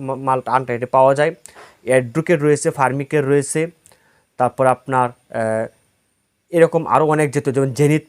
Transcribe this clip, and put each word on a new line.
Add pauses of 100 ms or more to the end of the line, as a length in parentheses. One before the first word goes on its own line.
মা-,
মালটা
আনট্রেডে
পাওয়া
যায়। (500)
অ্যাড্রুকের
রয়েছে,
ফার্মিকের
রয়েছে, (680)
তারপর
আপনার,
আহ, (840)
এরকম
আরও
অনেক
যেত,
যেমন
জেনিথ